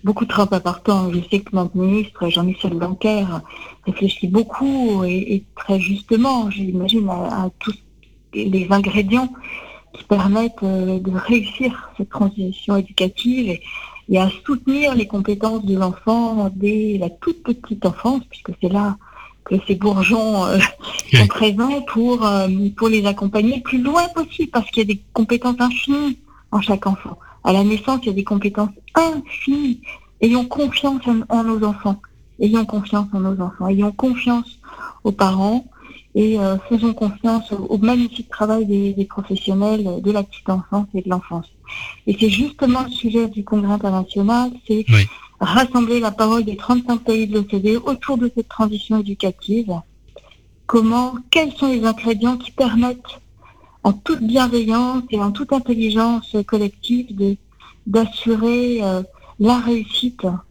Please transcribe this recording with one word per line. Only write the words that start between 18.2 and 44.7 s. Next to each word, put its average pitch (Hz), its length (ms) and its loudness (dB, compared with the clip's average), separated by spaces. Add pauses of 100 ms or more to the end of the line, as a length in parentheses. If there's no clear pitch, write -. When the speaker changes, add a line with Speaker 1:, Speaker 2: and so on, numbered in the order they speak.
Speaker 1:
puisque - 300 -14
c'est 180 120 0
là 202 240 0 (480)
que 190 120 -2 (100)
ces 202 80 0
bourgeons, 202 680 2
euh, 196 140 2 (540)
Speaker 2:
Oui. 127 60 8
Speaker 1:
sont 113 80 8
présents 226 560 2
pour, 233 420 0
euh, 196 240 2 (280)
pour 226 120 2
les 214 180 2
accompagner 208 500 0
le 247 60 -6
plus 254 200 0
loin 330 320 2
possible, 330 360 -4
parce 233 200 -2
qu'il - 80 -2
y 220 120 2
a 202 40 2
des - 80 -8 (100)
compétences 240 480 0
infinies 262 560 0 (360)
en 208 100 2
chaque 202 240 -2
enfant. - 320 -4 (260)
À - 80 4
la 196 120 4
naissance, 220 380 0
il 254 40 -4
y 214 40 0
a 190 40 -2
des 196 100 -2
compétences 202 460 -2 (240)
infinies. 294 880 0 (400)
Ayons 247 240 4
confiance 277 600 -2
en, 226 220 2
en 226 160 0
nos 220 200 0
enfants. 202 360 -2 (400)
Ayons 220 240 2
confiance 208 480 -2
en 190 80 -2
nos 190 220 -2
enfants. 185 240 -6
Ayons 202 260 2
confiance 240 680 -2 (460)
aux 202 80 0
parents. 202 540 0 (480)
Et, 214 240 2
euh, 196 180 0 (120)
faisons 226 260 0
confiance 226 580 -2
au, 202 40 -4
au 196 220 -2
magnifique 240 520 0
travail 220 340 0
des, 202 280 0
des 196 140 -2
professionnels 196 920 -2
de 196 120 0
la 208 100 0
petite - 260 -10
enfance 196 460 -2
et 185 80 -2
de 185 80 -6
l'enfance. 175 360 -4 (600)
Et 202 120 0
c'est 220 120 4
justement 262 540 0
le 254 60 -8
sujet 226 380 0
du 208 160 -6
congrès 202 280 0
international, 202 800 0 (180)
c'est 214 200 0